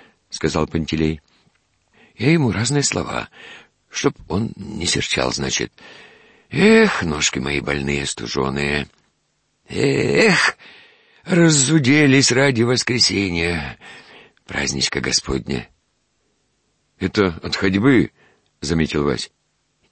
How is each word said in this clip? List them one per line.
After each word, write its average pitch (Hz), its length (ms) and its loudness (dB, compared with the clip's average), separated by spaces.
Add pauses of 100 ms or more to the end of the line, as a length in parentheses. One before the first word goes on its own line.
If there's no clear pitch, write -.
(320)
сказал 78 340 -2
Пантелей. 80 560 -2 (920)
«Я 123 160 0
ему 151 200 2
разные 120 300 -2
слова, - 480 -4 (600)
чтоб - 260 -4 (120)
он 104 280 -4
не 82 320 -10
серчал, - 440 -2
значит. 64 400 -6 (800)
Эх, 214 540 4
ножки 76 340 -2
мои 71 220 -2
больные, 69 480 -4
стуженые. 67 800 -4 (800)
Эх, 143 920 0 (680)
раззуделись 147 1080 4
ради 131 320 2
воскресенья, 92 1160 -2 (680)
праздничка 67 520 -4
Господня». 65 680 -4 (1300)
«Это 92 460 0
от 87 120 -8
ходьбы», — 101 560 2 (500)
заметил 78 420 0
Вась. 65 280 -2 (600)